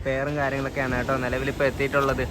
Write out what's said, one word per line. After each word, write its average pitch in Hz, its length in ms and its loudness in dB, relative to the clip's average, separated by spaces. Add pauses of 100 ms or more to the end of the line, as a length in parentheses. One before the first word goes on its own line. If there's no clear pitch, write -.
പെയറും 135 380 -2
കാര്യങ്ങളൊക്കെയാണ് 135 560 0
കേട്ടോ 135 180 0 (100)
നിലവിലിപ്പോൾ 135 440 0
എത്തിയിട്ടുള്ളത്. 135 600 2